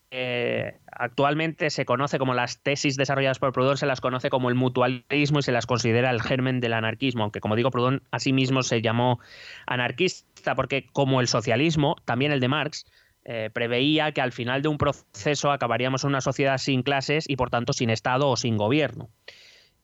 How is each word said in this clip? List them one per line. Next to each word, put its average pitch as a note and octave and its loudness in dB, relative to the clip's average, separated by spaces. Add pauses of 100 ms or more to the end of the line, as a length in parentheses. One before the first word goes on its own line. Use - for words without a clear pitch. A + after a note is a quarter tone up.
(120)
eh, A#2+ -4 (120)
actualmente D3+ -2
se C#3+ -4
conoce C#3 0
como C3 0
las B2 -2
tesis C#3 0
desarrolladas C3+ 0
por C3+ 0
Proudhon, C3 2
se D3 -2
las C3+ -2
conoce B2+ -2
como B2+ 0
el B2 2
mutualismo C3 2
y - 2
se C3+ -2
las A#2 0
considera A#2+ 2
el A2+ 0
germen B2+ 0
del A#2 0
anarquismo, A2+ -2
aunque G#2 -4
como G#2+ 0
digo, B2 2
Proudhon B2+ 0 (100)
a A#2+ -4
sí C#3 0
mismo C3 2
se A#2 0
llamó A#2+ 2 (480)
anarquista B2 -2
porque C3 -2
como C3+ 2
el A#2+ 2
socialismo, C#3 2
también B2+ 0
el C#3 0
de B2+ 2
Marx, D3 -4 (380)
eh, A2+ -8
preveía C#3 2
que C#3+ -2
al B2+ 0
final B2+ -2
de D#3 0
un D3+ 0
proceso C#3+ -2
acabaríamos B2+ 0
en C#3+ 0
una C3+ 0
sociedad C3+ 0
sin C3 0
clases C#3+ 0
y C3+ -2
por B2+ 0
tanto A#2+ -2
sin A#2 0
Estado C3 0
o B2 2
sin A#2 -2
gobierno. A#2 0 (760)